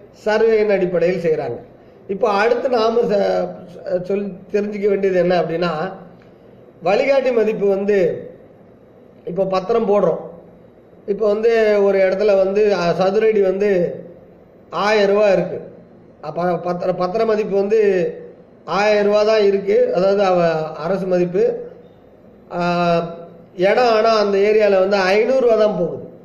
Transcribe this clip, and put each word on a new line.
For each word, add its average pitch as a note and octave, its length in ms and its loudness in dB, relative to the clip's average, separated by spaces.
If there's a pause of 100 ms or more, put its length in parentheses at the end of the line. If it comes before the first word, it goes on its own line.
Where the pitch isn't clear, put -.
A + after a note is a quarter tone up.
(240)
சர்வேயின் G#3+ 460 2
அடிப்படையில் F3 520 0
செய்றாங்க. D3 360 -2 (500)
இப்போ G3+ 200 -2
அடுத்து G#3+ 400 0
நாம A3+ 320 0
ச-, F#3+ 480 0 (540)
சொல், G3 300 -4 (200)
தெரிஞ்சுக்க G#3 360 -2
வேண்டியது F#3+ 300 0
என்ன F3 220 2
அப்படின்னா, E3 300 -2 (1120)
வழிகாட்டி B3+ 500 0
மதிப்பு G#3 360 0
வந்து G3 600 0 (960)
இப்போ F3+ 200 -4
பத்திரம் F#3+ 440 -2
போடுறோம். F#3 320 0 (840)
இப்போ G#3+ 200 -2
வந்து G#3+ 560 2
ஒரு G3 160 2
இடத்துல F#3+ 380 2
வந்து, G3 380 2
அ, F3 240 0
சதுரடி G#3 440 2
வந்து F#3+ 520 0 (760)
ஆயிரம் G3+ 440 2
ரூபா G#3 140 4
இருக்கு. F3 320 0 (600)
அப்ப D#3 240 -8
பத்திர, F3 540 -4
பத்திர F3+ 280 -2
மதிப்பு G#3 300 -2
வந்து G#3 240 2 (840)
ஆயிரம் G3+ 420 0
ரூபா G#3 160 2
தான் G#3+ 200 2
இருக்கு, G3+ 520 2
அதாவது G3 280 2
அவ F3+ 260 2 (240)
அரசு F3+ 340 -4
மதிப்பு. F3+ 480 0 (960)
ஆ, F3 100 -4 (920)
இடம் A3 360 2
ஆனா A3 240 2
அந்த G3+ 220 0
ஏரியால G#3 400 4
வந்து G3 180 2
ஐந்நூறு G#3+ 440 2
ரூபா A#3 140 2
தான் G#3 240 0
போகுது. D3+ 320 -6 (140)